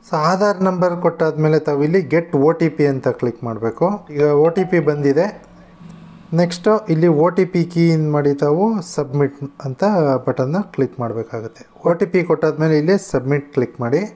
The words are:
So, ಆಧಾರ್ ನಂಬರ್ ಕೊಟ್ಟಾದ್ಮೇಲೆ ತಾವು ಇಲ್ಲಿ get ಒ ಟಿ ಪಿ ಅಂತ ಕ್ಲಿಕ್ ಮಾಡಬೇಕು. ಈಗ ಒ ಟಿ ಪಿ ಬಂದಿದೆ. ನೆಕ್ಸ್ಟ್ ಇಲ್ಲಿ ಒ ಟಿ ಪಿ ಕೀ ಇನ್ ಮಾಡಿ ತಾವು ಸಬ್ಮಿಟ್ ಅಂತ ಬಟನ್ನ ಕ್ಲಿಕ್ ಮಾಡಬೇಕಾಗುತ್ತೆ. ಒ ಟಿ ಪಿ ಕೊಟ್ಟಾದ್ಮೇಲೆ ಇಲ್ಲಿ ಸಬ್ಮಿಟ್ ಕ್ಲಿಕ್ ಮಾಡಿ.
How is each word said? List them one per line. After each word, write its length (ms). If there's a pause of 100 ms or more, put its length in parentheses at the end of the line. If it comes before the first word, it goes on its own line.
So, 100
ಆಧಾರ್ 460
ನಂಬರ್ 380
ಕೊಟ್ಟಾದ್ಮೇಲೆ 580
ತಾವು 260
ಇಲ್ಲಿ 140
get 380
ಒ 140
ಟಿ 180
ಪಿ 180
ಅಂತ 220
ಕ್ಲಿಕ್ 360
ಮಾಡಬೇಕು. 680
ಈಗ 120
ಒ 260
ಟಿ 160
ಪಿ 140
ಬಂದಿದೆ. 480 (1040)
ನೆಕ್ಸ್ಟ್ 360 (200)
ಇಲ್ಲಿ 200
ಒ 200
ಟಿ 160
ಪಿ 200
ಕೀ 280
ಇನ್ 200
ಮಾಡಿ 220
ತಾವು 480
ಸಬ್ಮಿಟ್ 560 (260)
ಅಂತ 200 (440)
ಬಟನ್ನ 280 (180)
ಕ್ಲಿಕ್ 260
ಮಾಡಬೇಕಾಗುತ್ತೆ. 880
ಒ 40
ಟಿ 140
ಪಿ 180
ಕೊಟ್ಟಾದ್ಮೇಲೆ 540
ಇಲ್ಲಿ 200
ಸಬ್ಮಿಟ್ 560
ಕ್ಲಿಕ್ 260
ಮಾಡಿ. 220 (140)